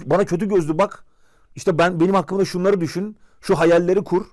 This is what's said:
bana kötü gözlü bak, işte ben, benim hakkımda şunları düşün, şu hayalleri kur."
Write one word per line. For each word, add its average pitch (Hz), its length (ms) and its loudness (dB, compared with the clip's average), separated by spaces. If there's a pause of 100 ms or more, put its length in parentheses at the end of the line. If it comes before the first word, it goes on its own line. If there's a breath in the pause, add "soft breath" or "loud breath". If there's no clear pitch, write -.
bana 175 200 0
kötü 180 240 -4
gözlü 160 280 0
bak, 196 280 -2 (500)
işte 156 220 -2
ben, 170 220 2
benim 190 160 2
hakkımda 185 300 -2
şunları 185 360 0
düşün, 185 360 -6 (240)
şu 180 180 0
hayalleri 170 440 4
kur." 180 300 -2